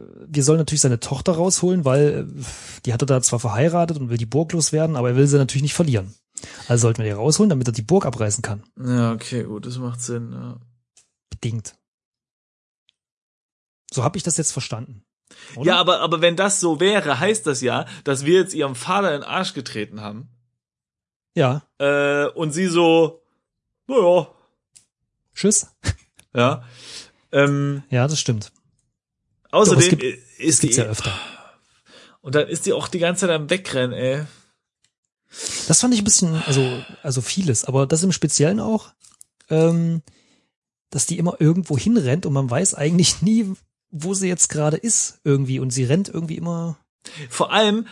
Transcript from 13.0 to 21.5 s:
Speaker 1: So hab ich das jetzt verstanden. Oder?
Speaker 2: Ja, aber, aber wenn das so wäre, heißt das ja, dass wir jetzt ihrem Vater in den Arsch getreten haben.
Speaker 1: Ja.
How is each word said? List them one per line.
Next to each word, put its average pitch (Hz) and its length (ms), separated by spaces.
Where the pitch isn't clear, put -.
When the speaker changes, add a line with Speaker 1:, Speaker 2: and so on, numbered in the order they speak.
Speaker 1:
So 120 120
hab 165 120
ich 180 60
das - 140
jetzt 160 160
verstanden. 120 520
Oder? 147 180
Speaker 2:
Ja, 180 60
aber, 175 220
aber 165 200
wenn 170 160
das 190 240
so 160 200
wäre, 185 400
heißt 214 260
das 131 140
ja, 123 260
dass 139 200
wir 175 160
jetzt 185 140
ihrem 139 200
Vater 180 400
in 143 60
den - 80
Arsch 185 260
getreten 107 460
haben. 104 280
Speaker 1:
Ja. 143 280